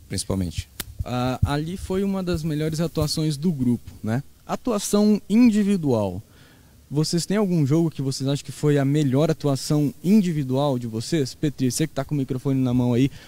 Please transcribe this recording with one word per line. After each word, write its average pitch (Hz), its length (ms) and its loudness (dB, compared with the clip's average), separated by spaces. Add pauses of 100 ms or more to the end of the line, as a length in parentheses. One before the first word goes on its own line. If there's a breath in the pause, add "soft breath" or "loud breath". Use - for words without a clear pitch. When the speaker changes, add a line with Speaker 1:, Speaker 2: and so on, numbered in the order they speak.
Speaker 1:
principalmente. 95 600 -4 (360)
Speaker 2:
Ah, 123 400 -2
ali 156 320 -2
foi 190 260 -4
uma 196 200 -2
das 175 200 -4
melhores 156 380 -2
atuações 156 560 -2
do 165 160 0
grupo, 123 360 0 (140)
né? 113 200 -2 (240)
Atuação 208 840 0
individual. 190 920 2 (680 soft breath)
Vocês 156 360 -2
têm 190 100 -2
algum 180 300 2
jogo 160 240 2
que - 120 -8
vocês 135 260 -4
acham 143 160 -2
que 135 80 -14
foi 147 260 2
a 139 60 2
melhor 143 460 2
atuação 147 600 0 (100)
individual 147 760 2
de 120 80 -8
vocês? 117 480 -2
Petri, 135 360 -2
você 135 160 -2
que - 80 -8
tá 135 100 -4
com - 100 -6
o 147 40 0
microfone 135 420 -2
na 127 120 0
mão 123 220 2
aí, 135 160 4 (180 loud breath)